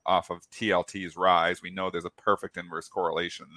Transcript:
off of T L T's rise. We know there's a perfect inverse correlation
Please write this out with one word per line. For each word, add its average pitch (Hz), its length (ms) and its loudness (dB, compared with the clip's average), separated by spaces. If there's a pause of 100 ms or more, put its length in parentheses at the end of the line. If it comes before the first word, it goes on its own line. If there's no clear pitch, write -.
off 90 240 2
of 85 220 -8
T 107 200 -2
L 87 120 4
T's 90 340 -8
rise. 90 440 4
We 90 100 -12
know 92 180 -4
there's 87 160 -6
a 87 60 -6
perfect - 460 -2
inverse 85 300 -10
correlation 82 680 -4